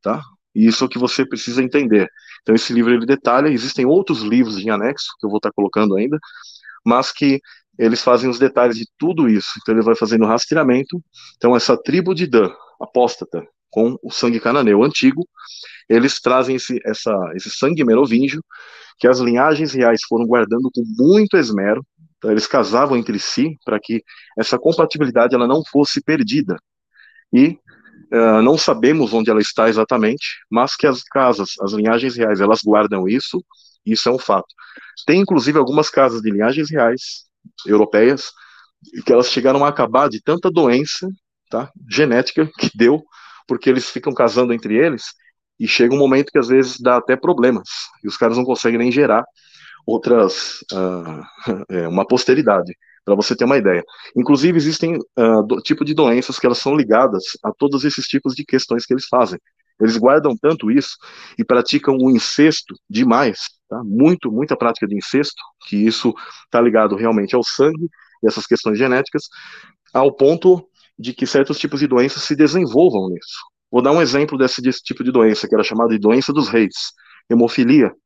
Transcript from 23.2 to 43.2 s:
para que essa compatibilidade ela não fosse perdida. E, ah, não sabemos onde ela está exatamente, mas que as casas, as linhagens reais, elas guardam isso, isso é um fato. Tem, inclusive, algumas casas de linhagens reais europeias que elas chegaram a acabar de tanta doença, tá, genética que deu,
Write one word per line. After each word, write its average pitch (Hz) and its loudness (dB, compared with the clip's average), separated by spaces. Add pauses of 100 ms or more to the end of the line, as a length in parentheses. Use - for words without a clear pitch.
para 107 -2
que 113 -8 (340)
essa - -2
compatibilidade 147 0
ela 123 2
não 147 0
fosse 143 0
perdida. 127 -2 (760)
E, 139 4 (560)
ah, 113 4
não 135 4
sabemos 131 0
onde 113 0
ela 107 2
está 113 0
exatamente, 110 -2 (120)
mas 120 -2
que - -4
as 127 0
casas, 120 -2
as 101 -6
linhagens 113 -2
reais, 107 -2
elas 110 2
guardam 104 0
isso, 135 -4 (420)
isso 214 -2
é 240 0
um - -2
fato. - -2 (520)
Tem, 165 4
inclusive, 151 2
algumas 147 0
casas 120 0
de 110 -2
linhagens 123 -2
reais 127 -4 (400)
europeias 107 2 (720)
que - 0
elas 123 4
chegaram 131 0
a 147 2
acabar 135 0
de 107 -10
tanta 175 -2
doença, 151 0 (420)
tá, 127 -8 (180)
genética 131 0 (100)
que - -2
deu, 123 2 (440)